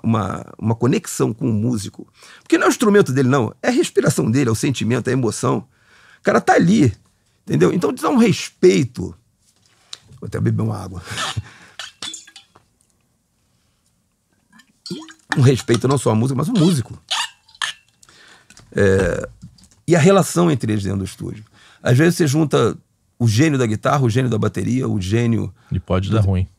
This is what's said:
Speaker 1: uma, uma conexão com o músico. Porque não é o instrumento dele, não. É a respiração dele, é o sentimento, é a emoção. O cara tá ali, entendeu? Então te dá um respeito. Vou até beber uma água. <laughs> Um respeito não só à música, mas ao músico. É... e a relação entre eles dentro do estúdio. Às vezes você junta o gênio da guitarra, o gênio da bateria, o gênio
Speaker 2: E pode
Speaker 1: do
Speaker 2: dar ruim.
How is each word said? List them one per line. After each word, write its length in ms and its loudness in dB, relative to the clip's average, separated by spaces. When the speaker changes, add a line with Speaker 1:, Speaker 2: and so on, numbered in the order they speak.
Speaker 1:
uma, 440 -2
uma 160 -2
conexão 580 -2
com 160 -6
o 40 0
músico. 540 -6
Porque 160 0
não 80 0
é 20 4
o 20 4
instrumento 420 2
dele, 160 2
não. 340 2
É 60 -2
a 20 2
respiração 600 0
dele, 180 2
é 40 0
o 40 0
sentimento, 520 -2
é 20 -2
a 20 0
emoção. 460 -2
O 40 -20
cara 180 0
tá 140 2
ali, 380 4
entendeu? 260 2
Então 200 -2
te 100 -10
dá 80 -2
um 60 0
respeito. 1000 0
Vou 60 -12
até 140 -8
beber 220 0
uma 160 -4
água. 240 -14
<laughs> 100 -16
Um 60 2
respeito 440 2
não 120 2
só 120 0
à 40 2
música, 220 0
mas 120 -4
ao 60 -4
músico. 440 0
É... 540 0
e 80 2
a 40 4
relação 520 4
entre 220 -2
eles 120 -4
dentro 160 -4
do 40 -4
estúdio. 400 -12
Às 140 4
vezes 200 4
você 100 2
junta 500 0
o 100 0
gênio 300 2
da 80 2
guitarra, 360 0
o 80 2
gênio 200 0
da 80 -2
bateria, 500 -2
o 120 -4
gênio 520 -2
Speaker 2:
E 80 -4
pode 300 -4
Speaker 1:
do 80 0
Speaker 2:
dar 60 2
ruim. 260 0